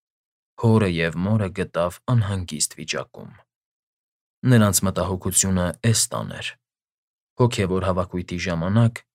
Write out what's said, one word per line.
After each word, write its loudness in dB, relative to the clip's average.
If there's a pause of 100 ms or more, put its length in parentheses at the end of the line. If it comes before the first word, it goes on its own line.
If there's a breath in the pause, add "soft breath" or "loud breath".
(600)
Հորը 4
և 0
մորը 0
գտավ -4
անհանգիստ -2
վիճակում։ -10 (1120)
Նրանց 6
մտահոգությունը 0 (140)
Էստան -2
էր։ -10 (920)
Հոգևոր 0
հավաքույթի -4
ժամանակ 2 (100)